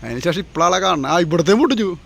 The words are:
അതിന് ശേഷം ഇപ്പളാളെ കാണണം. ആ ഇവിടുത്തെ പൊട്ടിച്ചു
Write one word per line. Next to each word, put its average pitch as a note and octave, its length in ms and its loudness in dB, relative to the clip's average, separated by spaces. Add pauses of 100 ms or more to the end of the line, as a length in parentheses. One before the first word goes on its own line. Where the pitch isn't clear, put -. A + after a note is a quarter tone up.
അതിന് A#2 240 -8
ശേഷം F3 200 -2
ഇപ്പളാളെ F3 380 0
കാണണം. D#3 300 0
ആ - 20 4 (100)
ഇവിടുത്തെ E3 360 2
പൊട്ടിച്ചു A#3 260 0 (180)